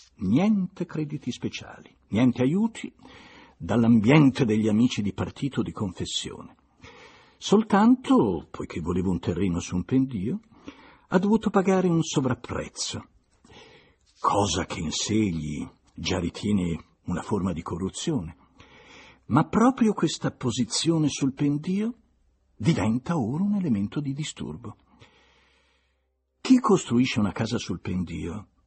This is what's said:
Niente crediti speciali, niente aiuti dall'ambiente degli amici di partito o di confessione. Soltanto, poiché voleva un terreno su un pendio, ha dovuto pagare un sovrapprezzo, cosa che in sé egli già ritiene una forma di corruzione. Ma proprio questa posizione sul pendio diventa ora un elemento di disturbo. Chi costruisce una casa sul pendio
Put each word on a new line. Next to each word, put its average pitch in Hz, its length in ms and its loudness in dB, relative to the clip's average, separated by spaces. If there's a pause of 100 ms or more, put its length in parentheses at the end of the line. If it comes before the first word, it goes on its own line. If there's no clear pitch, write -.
(180)
Niente 180 680 0
crediti 151 460 -8
speciali, - 600 -10 (180)
niente 123 340 4
aiuti 196 500 0 (680)
dall'ambiente 117 840 6
degli 107 240 2
amici 110 320 2
di 101 100 -2
partito 110 480 -6
o 110 40 2
di 92 100 -8
confessione. - 840 -8 (800)
Soltanto, 214 1120 4
poiché - 300 -10
voleva 90 300 -2
un 87 100 0
terreno 87 400 -2
su - 160 -6
un 90 80 -2
pendio, 131 560 -2 (720)
ha 185 80 2
dovuto 208 320 2
pagare 185 400 2
un 165 120 4
sovrapprezzo, - 1040 -4 (1120)
cosa 90 480 0
che - 140 -10
in 80 120 -6
sé - 220 -4
egli 78 540 -2 (260)
già 87 260 -4
ritiene 87 640 -2 (220)
una 87 140 -4
forma 95 300 -2
di 78 100 -6
corruzione. 90 760 -6 (880)
Ma 151 180 4
proprio 220 480 2
questa 160 400 -2
posizione 139 800 -2
sul 135 240 -2
pendio 180 640 -2 (600)
diventa 120 640 0
ora 139 260 -2
un 208 120 0
elemento 127 440 -2
di 139 140 -6
disturbo. 120 640 -10 (1600)
Chi 254 220 6
costruisce 127 580 2
una 101 140 0
casa 113 240 -2
sul - 240 -8
pendio 85 640 -6 (200)